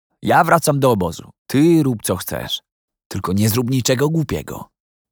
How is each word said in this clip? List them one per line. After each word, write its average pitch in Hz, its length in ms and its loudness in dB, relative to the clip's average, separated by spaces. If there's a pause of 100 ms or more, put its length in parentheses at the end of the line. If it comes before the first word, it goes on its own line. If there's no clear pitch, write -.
(220)
Ja 135 220 4
wracam 160 360 2
do 131 100 4
obozu. 90 400 -2 (160)
Ty 160 360 4
rób, 131 200 -2
co 95 140 -2
chcesz. - 440 -8 (480)
Tylko 92 240 -6
nie 104 160 2
zrób 117 220 0
niczego 131 380 0
głupiego. 156 600 -4 (440)